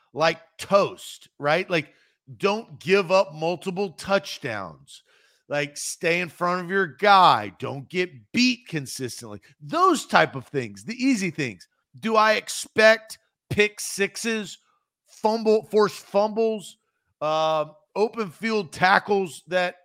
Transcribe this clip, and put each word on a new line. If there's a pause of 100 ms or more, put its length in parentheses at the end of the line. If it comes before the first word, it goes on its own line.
(140)
like (160)
toast, (100)
right?
Like, (460)
don't
give
up
multiple
touchdowns. (460)
Like,
stay
in
front
of
your
guy.
Don't
get (220)
beat
consistently. (200)
Those
type
of
things,
the
easy
things. (320)
Do
I
expect (300)
pick
sixes, (480)
fumble,
forced
fumbles, (420)
uh, (280)
open
field
tackles
that